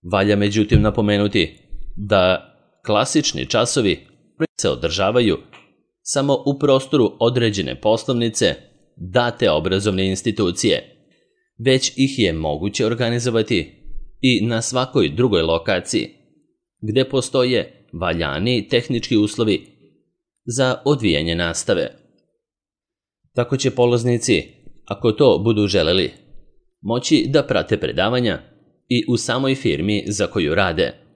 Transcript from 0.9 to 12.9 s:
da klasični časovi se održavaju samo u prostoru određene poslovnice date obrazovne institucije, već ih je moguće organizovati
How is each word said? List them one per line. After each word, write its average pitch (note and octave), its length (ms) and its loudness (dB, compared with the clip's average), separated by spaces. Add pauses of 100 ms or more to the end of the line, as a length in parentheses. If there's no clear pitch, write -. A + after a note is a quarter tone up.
da F#2+ 560 0 (340)
klasični B2 600 0
časovi A2+ 600 0 (540)
se F#2+ 100 0
održavaju G2 680 0 (640)
samo C#3 440 -2
u C#3 120 0
prostoru C3+ 600 2
određene A#2 600 0
poslovnice A2+ 760 0 (420)
date G#2+ 540 0
obrazovne F#2+ 580 0
institucije, F#2+ 880 -2 (600)
već C3 380 0
ih C3+ 220 0
je F#2 140 2
moguće D#2+ 540 -4
organizovati A#2 840 -2 (480)